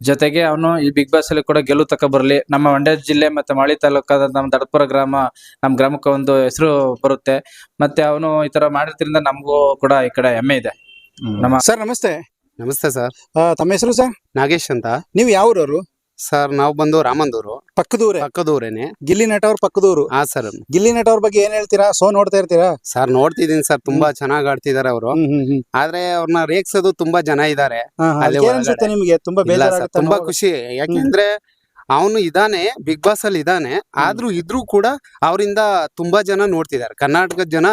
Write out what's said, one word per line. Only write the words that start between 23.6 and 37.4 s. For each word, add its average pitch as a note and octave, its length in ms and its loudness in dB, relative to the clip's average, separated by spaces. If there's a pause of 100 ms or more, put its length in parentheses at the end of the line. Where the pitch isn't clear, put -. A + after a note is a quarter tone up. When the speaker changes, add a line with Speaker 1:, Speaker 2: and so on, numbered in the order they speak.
Speaker 4:
ಸರ್, C#3+ 220 -2
ತುಂಬಾ D3 220 0
Speaker 3:
ಹ್ಮ್. C#3+ 80 -4
Speaker 4:
ಚೆನ್ನಾಗ್ C#3+ 320 -2
ಆಡ್ತಿದಾರೆ C3+ 420 -2
ಅವರು. A#2 200 -4
Speaker 3:
ಹ್ಮ್, D#3 160 0
ಹ್ಮ್, C#3+ 160 0
ಹ್ಮ್. C3+ 220 -2 (120)
Speaker 4:
ಆದ್ರೆ E3+ 360 -2
ಅವ್ರನ್ನ E3 340 -2
ರೇಗ್ಸೋದು F#3 480 0
ತುಂಬಾ E3+ 280 -2
ಜನ D3 180 -2
ಇದಾರೆ C#3 400 -2
Speaker 3:
ಹಾ, C3 240 -6
ಹಾ. E3 60 2
Speaker 4:
ಅಲ್ಲಿ D3 160 0
Speaker 3:
ಅದಕ್ಕೆ C3 120 0
ಏನ್ C#3+ 60 2
Speaker 4:
ಒಳಗಡೆ. B3 140 4
Speaker 3:
ಅನ್ಸುತ್ತೆ A#3 300 0
ನಿಮ್ಗೆ? F#3+ 300 2
ತುಂಬಾ F#3 260 -2
Speaker 4:
ಇಲ್ಲ E3+ 100 0
ಸರ್, F#3 180 2
Speaker 3:
ಬೇಜಾರಾಗುತ್ತೆ F3+ 280 -2
Speaker 4:
ತುಂಬಾ E3 160 2
Speaker 3:
ನೋಡೋದು. F3 120 -4
Speaker 4:
ಖುಷಿ. F3+ 240 -2
Speaker 3:
ಹ್ಮ್. B2 220 -6
Speaker 4:
ಯಾಕೆಂದ್ರೆ G3+ 640 0 (520)
ಅವನು F#3 280 2
ಇದಾನೆ, F#3+ 640 0
Bigg D3+ 200 -4
Boss G#3 240 2
ಅಲ್ಲಿ G3 140 -2
ಇದಾನೆ, D3+ 340 -2
Speaker 3:
ಹ್ಮ್. E3+ 80 -4 (140)
Speaker 4:
ಆದ್ರೂ G#3+ 360 -2
ಇದ್ರೂ F3 340 -6
ಕೂಡ G3+ 200 -8 (360)
ಅವರಿಂದ G3 380 0 (360)
ತುಂಬಾ F3 260 0
ಜನ G3 240 -2
ನೋಡ್ತಿದಾರೆ, D#3 480 -4
ಕರ್ನಾಟಕದ F3 500 -2